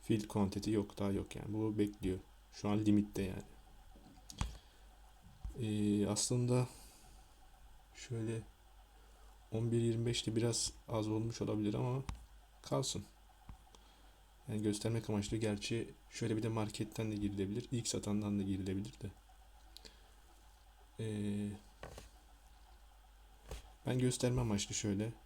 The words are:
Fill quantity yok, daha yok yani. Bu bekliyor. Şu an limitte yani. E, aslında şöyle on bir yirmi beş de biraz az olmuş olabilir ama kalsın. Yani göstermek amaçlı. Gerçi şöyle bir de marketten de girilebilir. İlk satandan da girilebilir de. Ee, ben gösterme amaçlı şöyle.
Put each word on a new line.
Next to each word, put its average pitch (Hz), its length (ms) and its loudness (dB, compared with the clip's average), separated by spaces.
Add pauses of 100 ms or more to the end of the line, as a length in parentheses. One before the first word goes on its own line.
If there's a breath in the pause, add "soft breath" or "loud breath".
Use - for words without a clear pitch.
Fill 107 260 0
quantity 101 440 0
yok, 101 260 0
daha 101 140 0
yok 95 240 -2
yani. - 180 -6
Bu 107 240 0
bekliyor. 101 420 0 (340)
Şu - 160 -4
an 107 160 2
limitte 104 360 6
yani. 95 220 -4 (2250 loud breath)
E, 104 480 4
aslında 123 600 2 (1300 loud breath)
şöyle 113 460 -4 (1080 loud breath)
on 113 200 2
bir 117 100 4
yirmi 117 240 4
beş 120 220 0
de 107 80 0
biraz 113 380 2 (140)
az 107 200 0
olmuş 110 340 0
olabilir 107 320 2
ama 123 300 0 (580)
kalsın. 135 420 -2 (1400 loud breath)
Yani 107 160 -2
göstermek 110 460 0
amaçlı. 107 280 0
Gerçi 110 560 0 (160)
şöyle 110 280 0
bir 110 60 0
de 117 40 0
marketten 110 640 -2
de 107 40 -2
girilebilir. 101 560 -2
İlk 117 160 -2
satandan 104 520 0
da 98 40 0
girilebilir 95 560 -2
de. - 80 -8 (1900 loud breath)
Ee, 104 500 -2 (2250 loud breath)
ben 123 140 2
gösterme 123 420 4
amaçlı 104 340 0
şöyle. 107 380 0 (120)